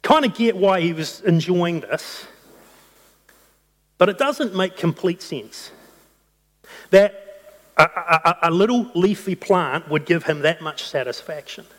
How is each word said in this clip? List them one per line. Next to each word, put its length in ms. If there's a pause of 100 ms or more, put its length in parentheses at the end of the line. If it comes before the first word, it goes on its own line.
Kind 220
of 100
get 220
why 240
he 120
was 280
enjoying 600
this, 460 (1700)
but 100
it 80
doesn't 380
make 220
complete 440
sense 500 (1200)
that 640 (240)
a, 60
a, 420
a, 180
a 80
little 440
leafy 400
plant 560
would 160
give 180
him 160
that 220
much 220
satisfaction. 840 (120)